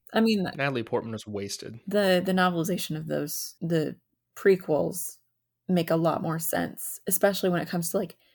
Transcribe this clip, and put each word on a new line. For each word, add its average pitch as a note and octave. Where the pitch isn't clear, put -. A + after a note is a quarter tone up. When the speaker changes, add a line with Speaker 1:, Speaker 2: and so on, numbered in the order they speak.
Speaker 1:
I A3
mean, A3
the E3
Speaker 2:
Natalie C3+
Portman A2+
was A2
wasted. G2+
Speaker 1:
the, G3
the F#3+
novelization F3+
of D#3
those, D3
the E3
prequels F3+
make F3
a E3
lot E3
more D#3+
sense, -
especially G3
when F3
it E3
comes E3+
to, -
like, F#3+